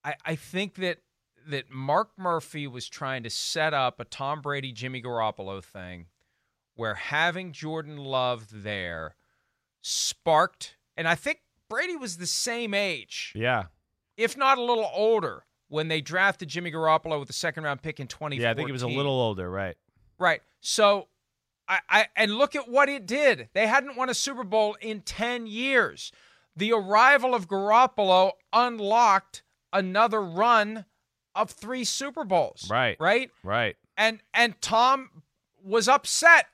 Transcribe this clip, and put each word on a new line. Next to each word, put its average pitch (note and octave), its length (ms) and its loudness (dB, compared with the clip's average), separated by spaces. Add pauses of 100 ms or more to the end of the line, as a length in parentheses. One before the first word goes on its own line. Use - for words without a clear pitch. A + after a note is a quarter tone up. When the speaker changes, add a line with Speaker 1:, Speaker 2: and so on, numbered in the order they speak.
Speaker 1:
I, D3+ 120 -8 (100)
I D#3+ 100 -4
think - 400 -8
that, F3+ 240 -6 (480)
that C#3 240 -8
Mark C#3+ 460 -2
Murphy E3 500 -6
was B2 200 -12
trying C3 360 -8
to A2+ 60 -10
set D#3 440 -2
up B2+ 260 0
a A2+ 60 -12
Tom C#3 360 -8
Brady, C#3 300 -6
Jimmy B2+ 300 -10
Garoppolo G#2+ 640 -4
thing F2+ 440 -16 (680)
where A2 200 -6
having E3+ 580 -4
Jordan D#3 440 -10
Love B2+ 540 -4
there F#2 640 -8 (680)
sparked, - 920 -2 (200)
and E3 120 -4
I E3+ 80 2
think D4 240 -6 (300)
Brady E4 260 -4
was G#3+ 220 -10
the F3 100 -10
same A#3 460 -4
age. F3+ 640 -6
Speaker 2:
Yeah. A2+ 300 -2 (520)
Speaker 1:
If A3+ 180 -2
not C4+ 220 2
a B3 40 -6
little A#3 320 0
older F#3+ 520 0 (240)
when D#3 180 -4
they D#3+ 140 -2
drafted F#3 480 0
Jimmy E3+ 220 -8
Garoppolo D#3+ 480 0
with C3 80 -10
the - 60 -14
second D#3+ 300 -6
round C#3+ 180 -4
pick D#3 180 -10
in C3 80 -10
twenty D3 280 -8
fourteen. A#2+ 60 -4
Speaker 2:
Yeah, A#2 100 2
I - 20 0
think A#2 140 -4
he C#3 60 -6
was B2 80 -6
a B2 60 -4
little C#3 260 0
older, G#2 360 -2
right. F#2 280 -6 (400)
Speaker 1:
Right. E3+ 240 2 (180)
So, G3+ 480 2 (600)
I, F#3 180 0
I, G#3+ 200 6 (100)
and G#3+ 200 0
look C#4 180 2
at C4 120 -4
what C4+ 220 4
it C4 160 -6
did. A3 480 0
They G#3+ 140 2
hadn't C4 280 0
won B3+ 140 -4
a A#3+ 40 -4
Super B3+ 300 -6
Bowl G#3 380 0
in G#3+ 200 -10
ten A#3 460 -6
years. A3 640 -2 (440)
The G#3+ 180 0
arrival A#3 600 6
of F#3+ 140 -2
Garoppolo G3 840 4 (200)
unlocked A3 920 2 (280)
another G3+ 500 2
run G#3 640 2 (500)
of A3 180 -2
three B3 340 -8
Super C#4 400 -6
Bowls. E3 440 0
Speaker 2:
Right. A#2 300 0
Speaker 1:
Right? A3 320 0 (120)
Speaker 2:
Right. G#2+ 340 -2 (180)
Speaker 1:
And, A3 260 0 (120)
and A#3 280 0
Tom B3+ 640 0 (400)
was G3 240 0
upset D4+ 640 6